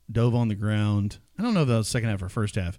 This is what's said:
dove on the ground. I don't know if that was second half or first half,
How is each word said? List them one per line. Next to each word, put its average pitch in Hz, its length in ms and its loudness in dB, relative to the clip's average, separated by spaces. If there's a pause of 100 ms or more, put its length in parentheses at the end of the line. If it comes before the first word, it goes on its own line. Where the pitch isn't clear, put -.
(100)
dove 113 240 2
on 120 140 2
the 107 60 -2
ground. 104 640 0 (200)
I 185 40 -4
don't 233 100 0
know 185 100 4
if 135 60 0
that 120 80 4
was 110 120 0
second 117 200 -2
half 98 140 -4
or 92 80 -8
first 104 240 -2
half, 90 240 -4